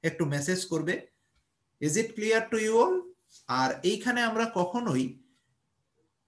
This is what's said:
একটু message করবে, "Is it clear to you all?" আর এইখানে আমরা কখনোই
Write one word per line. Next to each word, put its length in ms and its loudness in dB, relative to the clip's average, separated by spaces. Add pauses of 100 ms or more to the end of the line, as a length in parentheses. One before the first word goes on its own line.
একটু 220 0
message 420 -2
করবে, 400 -2 (720)
"Is 100 0
it 180 0 (100)
clear 220 2 (120)
to 60 2
you 160 0 (100)
all?" 160 2 (480)
আর 340 2
এইখানে 400 0
আমরা 320 0
কখনোই 680 -2 (1040)